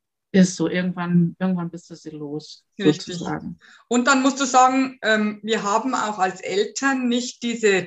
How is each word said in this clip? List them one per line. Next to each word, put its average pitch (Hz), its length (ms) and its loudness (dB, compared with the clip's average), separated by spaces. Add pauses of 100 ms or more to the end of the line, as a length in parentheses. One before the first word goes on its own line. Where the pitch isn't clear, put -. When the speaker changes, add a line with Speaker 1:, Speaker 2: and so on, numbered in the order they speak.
(320)
Speaker 1:
„Ist 185 240 4
so, 160 120 0
irgendwann, 175 720 0
irgendwann 180 300 -2
bist 170 200 -18
du 165 60 -16
sie - 140 -16
los“, 151 540 -12 (140)
Speaker 2:
Richtig. 175 380 0
Speaker 1:
sozusagen. 160 420 -8 (300)
Speaker 2:
Und 240 180 2
dann 262 160 4
musst 269 180 0
du 277 40 0
sagen, 262 580 4
ähm, 214 400 0
wir 214 220 -2
haben 247 300 0
auch 214 240 -4
als 185 220 -2
Eltern 247 680 -2
nicht 240 340 -4
diese 220 440 0